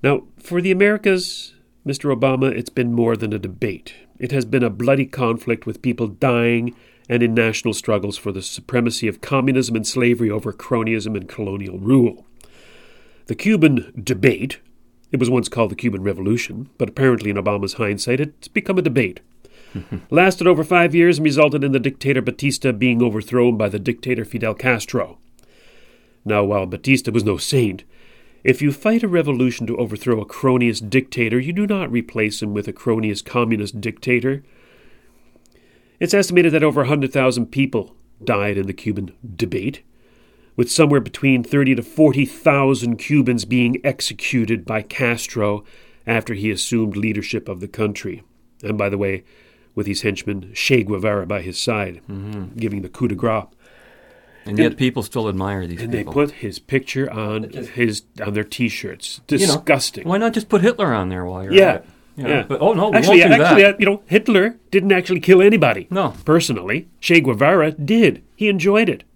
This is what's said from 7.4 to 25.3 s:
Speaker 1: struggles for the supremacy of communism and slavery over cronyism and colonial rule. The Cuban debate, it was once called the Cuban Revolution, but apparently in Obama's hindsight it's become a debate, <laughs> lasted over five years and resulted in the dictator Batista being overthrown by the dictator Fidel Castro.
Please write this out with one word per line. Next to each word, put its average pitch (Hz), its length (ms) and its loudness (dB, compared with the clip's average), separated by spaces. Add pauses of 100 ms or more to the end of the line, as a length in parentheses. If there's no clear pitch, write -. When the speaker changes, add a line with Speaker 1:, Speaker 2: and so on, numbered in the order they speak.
Speaker 1:
struggles 101 440 -4
for 101 160 -8
the 92 80 -8
supremacy 117 680 -4
of - 140 -6
communism 127 560 0
and 110 100 -4
slavery 120 420 2
over 104 220 -4
cronyism 110 640 -4
and 92 140 -8
colonial 98 500 -8
rule. 123 460 2 (1000)
The 113 80 -6
Cuban 160 680 2
debate, 107 580 -2 (520)
it 135 100 -2
was 120 80 2
once 123 180 0
called 110 240 -2
the 101 40 -8
Cuban 101 280 -4
Revolution, 98 720 -4
but 113 120 -2
apparently 123 400 0
in 101 80 -2
Obama's 101 360 -2
hindsight 110 460 -2
it's - 300 -8
become 202 280 -2
a 180 40 2
debate, 120 400 0 (480)
<laughs> - 400 -12
lasted 180 380 4
over 160 180 4
five 175 280 4
years 170 240 4
and 151 80 -2
resulted 147 380 2
in 139 80 0
the 135 80 2
dictator 135 420 -2
Batista 127 520 -2
being 117 280 2
overthrown 120 560 2
by 107 120 0
the 101 100 -4
dictator 120 460 -4
Fidel 110 280 -4
Castro. 117 640 -4 (1080)